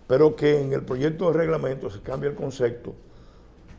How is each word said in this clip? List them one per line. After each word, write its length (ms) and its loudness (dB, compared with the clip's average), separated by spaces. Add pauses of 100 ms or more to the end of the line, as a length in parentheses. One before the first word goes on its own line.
pero 260 6
que 260 2
en 120 -2
el 100 -2
proyecto 480 -2
de 80 2
reglamento 500 -2
se 120 -12
cambia 300 -6
el 60 -8
concepto 580 -4 (840)